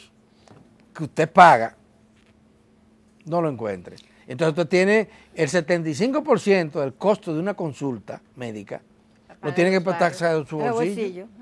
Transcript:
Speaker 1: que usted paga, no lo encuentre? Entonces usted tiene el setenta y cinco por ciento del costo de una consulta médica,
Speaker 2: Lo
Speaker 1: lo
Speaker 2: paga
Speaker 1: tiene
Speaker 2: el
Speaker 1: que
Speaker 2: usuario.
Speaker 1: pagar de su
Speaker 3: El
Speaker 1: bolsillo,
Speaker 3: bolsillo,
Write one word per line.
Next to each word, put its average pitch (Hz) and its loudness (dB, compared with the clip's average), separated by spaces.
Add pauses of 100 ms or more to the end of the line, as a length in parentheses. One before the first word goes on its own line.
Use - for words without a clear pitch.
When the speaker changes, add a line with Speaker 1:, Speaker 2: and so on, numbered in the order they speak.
(920)
Speaker 1:
que 156 -10
usted 151 -2
paga, 143 8 (1500)
no 165 -2
lo 160 0
encuentre? 107 -8 (300)
Entonces 143 -2
usted 170 0
tiene 196 2 (260)
el 160 -2
setenta 170 -2
y 151 -2
cinco 262 -2
por 277 2
ciento 170 0
del 135 -4
costo 185 -2
de 151 -4
una 190 -4
consulta 135 -8 (160)
médica, 110 -12 (460)
Speaker 2:
Lo - -20
Speaker 1:
lo - -20
Speaker 2:
paga 143 -6
Speaker 1:
tiene 175 2
Speaker 2:
el 190 2
Speaker 1:
que - 2 (100)
Speaker 2:
usuario. 175 -2
Speaker 1:
pagar 170 0
de 131 -14
su 156 -8
Speaker 3:
El 240 -2
Speaker 1:
bolsillo, - -
Speaker 3:
bolsillo, 202 -6 (160)